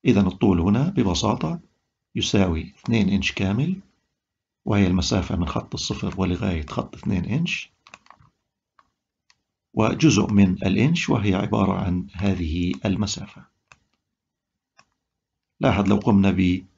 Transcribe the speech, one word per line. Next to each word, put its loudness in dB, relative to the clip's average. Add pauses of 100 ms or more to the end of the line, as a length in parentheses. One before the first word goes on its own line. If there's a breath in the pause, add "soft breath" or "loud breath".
إذن 4
الطول 2
هنا 2
ببساطة -2 (540)
يساوي -2
اثنين 0
إنش -2
كامل، -2 (840)
وهي 2
المسافة 0
من -2
خط -8
الصفر -6
ولغاية -2
خط -8
اثنين -4
إنش، -4 (2000)
وجزء 2
من 6
الإنش، 0
وهي 2
عبارة 0
عن -2
هذه -2 (120)
المسافة. -6 (2250)
لاحظ 2
لو 4
قمنا 2 (180)